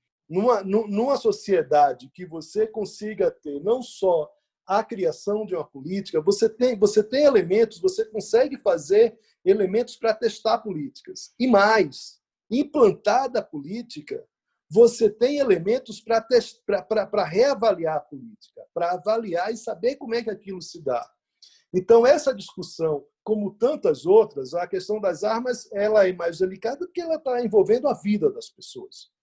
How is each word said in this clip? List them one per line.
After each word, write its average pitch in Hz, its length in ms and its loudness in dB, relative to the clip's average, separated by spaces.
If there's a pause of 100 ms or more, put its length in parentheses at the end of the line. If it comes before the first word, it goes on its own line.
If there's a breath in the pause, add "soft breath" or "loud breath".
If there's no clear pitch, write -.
(260)
Numa, 202 380 0
nu-, 208 240 -2
numa 240 300 -2
sociedade 147 960 0
que 180 120 -16
você 170 420 -6
consiga 208 640 -4
ter 143 320 -12
não 233 200 -2
só 175 500 -2 (340)
a 202 160 0
criação 202 640 -4
de 180 100 -8
uma 156 80 -6
política, 160 600 -6
você 202 260 2
tem, 247 280 0
você 208 280 2
tem 262 200 0
elementos, 220 540 2
você 190 280 -2
consegue 240 500 -2
fazer 196 600 2 (280)
elementos 202 520 0
pra 220 180 -2
testar 220 440 -2
políticas. - 800 -12
E 247 80 0
mais, 208 720 2 (320)
implantada 247 920 0
a - 40 -14
política, 165 800 -12 (460)
você 226 400 6
tem 262 260 0
elementos 220 640 0
pra 226 220 -2
tes-, 233 420 0
pra, 196 160 -2
pra, 202 260 -2
pra 202 180 -2
reavaliar 190 720 0
a 143 40 -4
política, - 640 -20 (100)
pra 170 200 -4
avaliar 196 600 -4
e 240 60 -8
saber 233 380 -6
como 233 180 -8
é 233 80 -2
que 214 80 -8
aquilo 190 320 -12
se 165 200 -18
dá. 123 240 -4 (680 soft breath)
Então, 233 320 4
essa 277 280 4
discussão, 160 680 -6 (220)
como 208 300 -2
tantas 202 500 0
outras, 170 480 2
a 170 140 -4
questão 196 340 -6
das 190 240 -4
armas, 233 480 -4
ela 208 340 2
é 185 60 0
mais 170 260 -6
delicada 220 460 -4
porque 349 160 -8
ela 320 180 -4
tá 247 240 -4
envolvendo 220 460 2
a 240 60 0
vida 202 360 0
das - 200 -16
pessoas, - 580 -20 (140)